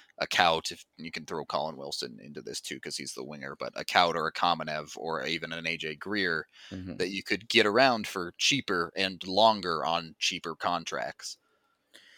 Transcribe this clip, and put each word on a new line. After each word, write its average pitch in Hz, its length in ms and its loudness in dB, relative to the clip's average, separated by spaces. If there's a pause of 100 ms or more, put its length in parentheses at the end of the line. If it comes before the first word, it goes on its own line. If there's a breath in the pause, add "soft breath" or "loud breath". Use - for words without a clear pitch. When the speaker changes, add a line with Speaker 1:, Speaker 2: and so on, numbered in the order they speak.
(200 loud breath)
Speaker 1:
a - 80 0
Kaut, 82 440 4
if - 140 -14 (120)
you 82 140 -12
can 80 140 -10
throw 78 180 -6
Colin 76 320 -2
Wilson 67 480 -8
into 73 200 -14
this - 180 -8
too, 69 180 -10
'cause 78 160 -10
he's 69 200 -8
the 64 80 -10
winger, 69 360 -10
but 64 160 -8
a 65 80 -6
Kaut 87 300 6
or 80 140 0
a 80 40 0
Kamenev 78 640 0
or 78 300 -4
even 80 260 -4
an 82 140 -8
A 82 120 -2
J 78 180 -6
Greer 90 500 -2 (260 loud breath)
Speaker 2:
Mm-hmm. 90 260 -10
Speaker 1:
that 92 120 0
you 98 140 -4
could 107 260 -2
get 110 160 8
around 113 400 4
for 87 320 -6
cheaper 92 580 0
and 95 300 -2
longer 95 580 4
on 82 360 -2
cheaper 85 360 -4
contracts. - 840 -4 (800 soft breath)